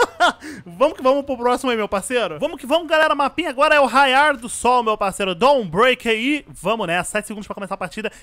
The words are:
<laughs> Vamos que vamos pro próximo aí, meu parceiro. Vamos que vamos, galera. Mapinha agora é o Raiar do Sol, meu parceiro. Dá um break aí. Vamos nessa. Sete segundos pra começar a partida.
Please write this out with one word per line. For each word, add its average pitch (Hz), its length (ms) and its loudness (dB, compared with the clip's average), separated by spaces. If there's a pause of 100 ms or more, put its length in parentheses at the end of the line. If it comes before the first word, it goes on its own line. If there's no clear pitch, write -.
(280)
<laughs> 277 360 -8
Vamos 226 320 0
que 311 60 -10
vamos 277 240 2
pro 269 100 -4
próximo 240 340 0
aí, 233 60 0
meu 208 120 -2
parceiro. 196 500 -4
Vamos 294 200 -4
que - 80 -14
vamos, 311 220 0
galera. 311 260 4
Mapinha 285 360 -2
agora 294 240 2
é 294 60 6
o 277 40 6
Raiar 269 540 4
do 233 100 -12
Sol, 247 340 2
meu 220 140 0
parceiro. 196 380 -4
Dá 233 180 4
um 240 160 0
break 240 400 0
aí. 254 400 -2
Vamos 196 380 -4
nessa. 170 240 -4
Sete 214 160 -6
segundos 208 200 -12
pra - 80 -12
começar 196 200 -10
a - 20 -6
partida. 202 340 -10 (120)